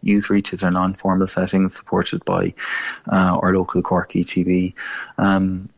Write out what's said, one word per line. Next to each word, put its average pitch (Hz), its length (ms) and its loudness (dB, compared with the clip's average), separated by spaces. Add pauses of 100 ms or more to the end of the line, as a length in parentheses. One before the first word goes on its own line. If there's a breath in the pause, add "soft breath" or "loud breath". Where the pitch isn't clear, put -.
youth 104 280 0
reaches 101 340 0
or 90 80 2
non-formal 92 560 0
settings, 95 480 0
supported - 480 -2
by, 90 300 0 (580 loud breath)
uh, 92 260 4
our 92 160 2
local 92 280 0
Cork - 340 -2
E 90 80 2
T 90 200 -2
B. 90 300 2 (440 loud breath)
Um, 95 500 0 (100)